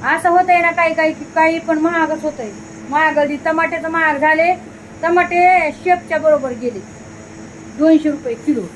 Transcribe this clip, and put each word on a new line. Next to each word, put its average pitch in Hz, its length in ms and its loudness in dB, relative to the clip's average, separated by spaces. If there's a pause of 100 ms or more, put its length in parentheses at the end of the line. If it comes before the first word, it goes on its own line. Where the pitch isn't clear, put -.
(160)
असं 330 140 0
होतंय 359 300 4
ना 339 120 2
काही 330 220 0
काही, 320 200 0
की 302 120 -12 (100)
काही 320 240 2
पण 320 200 -2
महागच 311 440 0
होतंय. 240 280 -8 (380)
महाग 302 280 2
आली, 294 180 0
टमाट्याचं 320 540 -2
महाग 320 280 0
झाले, 311 360 2 (480)
टमाटे 349 720 2
शेपच्या 330 460 -2
बरोबर 285 320 2
गेले, 226 300 -8 (960)
दोनशे 311 340 4
रुपये 254 220 -6
किलो. 240 280 -2 (140)